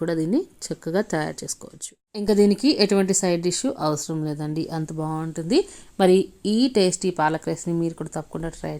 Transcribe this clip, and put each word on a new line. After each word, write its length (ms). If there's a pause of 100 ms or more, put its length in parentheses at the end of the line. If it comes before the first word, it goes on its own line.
కూడా 180
దీన్ని 220 (260)
చక్కగా 340 (120)
తయారు 300
చేసుకోవచ్చు. 480 (300)
ఇంకా 200
దీనికి 280 (160)
ఎటువంటి 360
సైడ్ 260
డిష్ 200 (200)
అవసరం 320 (100)
లేదండి, 340 (140)
అంత 140 (100)
బాగుంటుంది. 580 (420)
మరి 180 (360)
ఈ 20 (200)
టేస్టీ 420
పాలక్ 320
రైస్ని 300
మీరు 200
కూడా 180
తప్పకుండా 400
ట్రై 220